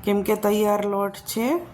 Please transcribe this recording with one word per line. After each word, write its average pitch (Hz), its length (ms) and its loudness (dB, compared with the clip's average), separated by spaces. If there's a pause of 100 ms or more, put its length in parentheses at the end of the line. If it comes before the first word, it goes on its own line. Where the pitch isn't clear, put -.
કેમ 202 180 2
કે 214 140 2
તૈયાર 208 500 2
લોટ 202 260 -2
છે 254 480 -2 (140)